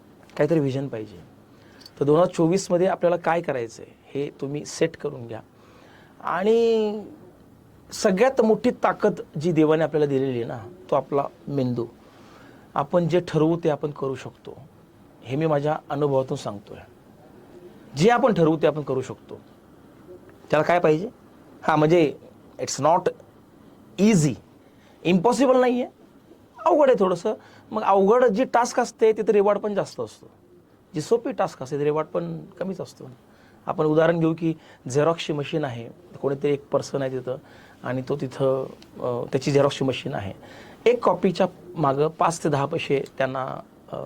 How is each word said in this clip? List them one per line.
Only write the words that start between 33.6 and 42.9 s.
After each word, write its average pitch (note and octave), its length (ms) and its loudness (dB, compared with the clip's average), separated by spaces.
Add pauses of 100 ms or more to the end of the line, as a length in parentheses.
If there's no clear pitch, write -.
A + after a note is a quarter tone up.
आपण E3 200 -2
उदाहरण E3 340 4
घेऊ D#3+ 180 2
की E3 160 -2 (360)
झेरॉक्सची D#3 440 0
मशीन D3 320 -6
आहे, A#2+ 240 -10 (320)
कोणीतरी C#3 320 -2
एक C#3 140 -6
पर्सन C#3 340 -4
आहे C3 100 -6
तिथं C3 260 -8 (460)
आणि B2+ 260 -6
तो C#3+ 60 -2
तिथं, C3+ 500 -2 (340)
अ, B2 320 -6
त्याची C#3+ 200 -2
झेरॉक्सची C#3 340 2
मशीन C3 280 -4
आहे. G2+ 200 -8 (520)
एक A#3+ 180 2
कॉपीच्या F#3 440 2 (280)
मागं C#3+ 320 2
पाच E3+ 360 -2
ते E3 60 0
दहा C#3 160 0
पैसे D3 380 -2 (140)